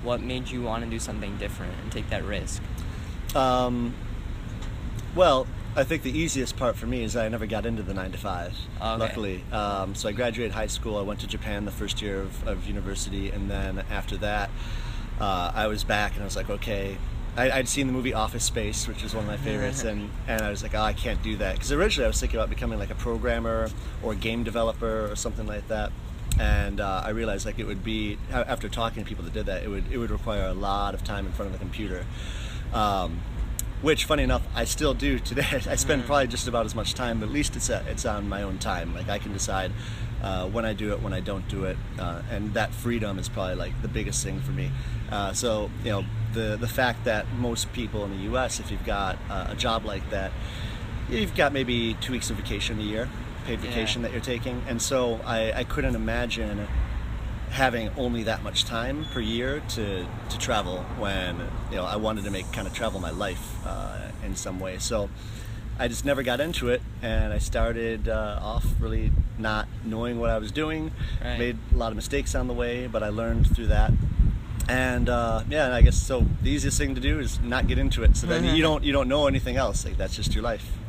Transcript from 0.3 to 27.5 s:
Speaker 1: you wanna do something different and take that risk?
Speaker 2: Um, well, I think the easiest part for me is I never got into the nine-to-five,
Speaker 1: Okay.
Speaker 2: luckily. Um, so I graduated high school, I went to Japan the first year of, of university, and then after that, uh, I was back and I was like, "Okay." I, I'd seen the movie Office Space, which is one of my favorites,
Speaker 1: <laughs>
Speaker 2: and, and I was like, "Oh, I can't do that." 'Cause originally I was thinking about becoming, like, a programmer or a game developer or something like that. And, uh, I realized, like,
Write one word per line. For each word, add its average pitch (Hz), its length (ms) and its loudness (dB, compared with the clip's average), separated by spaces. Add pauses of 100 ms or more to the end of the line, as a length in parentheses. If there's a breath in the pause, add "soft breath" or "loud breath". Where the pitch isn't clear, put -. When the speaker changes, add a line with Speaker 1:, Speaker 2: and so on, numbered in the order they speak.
Speaker 1:
you 123 140 -4
wanna 117 240 -2
do 113 140 -4
something 107 380 -4
different 95 440 -4
and - 100 -6
take - 200 -4
that 104 120 0
risk? 95 380 -4 (720 loud breath)
Speaker 2:
Um, 127 600 4 (1200)
well, 143 320 6 (280)
I 139 80 4
think 139 200 0
the 127 120 -2
easiest 143 420 0
part 123 180 2
for - 100 -6
me 123 180 -2
is 110 120 -2
I 113 120 2
never 110 200 -2
got 104 180 -2
into 113 160 -2
the 95 140 -4
nine-to-five, 92 580 -4 (260)
Speaker 1:
Okay. 113 180 -2
Speaker 2:
luckily. 104 540 -2
Um, 101 440 0
so - 120 -2
I 104 40 0
graduated 113 420 0
high 107 140 -2
school, 107 300 -2
I 101 40 0
went 104 200 -4
to 110 60 -6
Japan 104 380 -4
the 98 60 -4
first 101 320 -4
year 98 180 -2
of, 95 260 -4
of 95 200 -2
university, 98 640 -2
and 101 180 -2
then 95 400 -2
after 101 280 -2
that, 101 340 0 (680 loud breath)
uh, 92 360 2
I 110 100 2
was 107 180 0
back 104 300 2
and - 80 -2
I 104 40 -4
was 95 100 -4
like, 95 160 -2
"Okay." 98 460 -2 (380)
I, 127 160 4
I'd 131 160 2
seen 139 180 0
the 127 80 2
movie 127 220 0
Office 110 280 0
Space, 107 440 0
which 113 160 -4
is 110 100 -4
one 110 120 -2
of 104 40 -2
my 104 80 -2
favorites, 110 460 0
Speaker 1:
<laughs> 113 60 2
Speaker 2:
and, 104 200 -4 (180)
and 110 140 2
I 107 80 2
was 101 140 -2
like, 107 100 -2
"Oh, 107 80 2
I 107 120 4
can't 107 280 0
do 110 160 0
that." 92 220 0
'Cause 117 120 0
originally 156 340 4
I - 20 6
was 110 120 4
thinking 120 200 0
about 104 100 2
becoming, 113 300 -2
like, 101 120 -4
a 107 40 -4
programmer 117 760 0 (320 loud breath)
or 113 120 -2
a - 20 -2
game 113 280 0
developer 110 680 0
or 104 40 -4
something 110 300 -4
like 104 220 -6
that. 104 240 0 (480)
And, 104 420 4
uh, 95 220 2
I 110 60 -2
realized, 107 360 0
like, 104 120 -4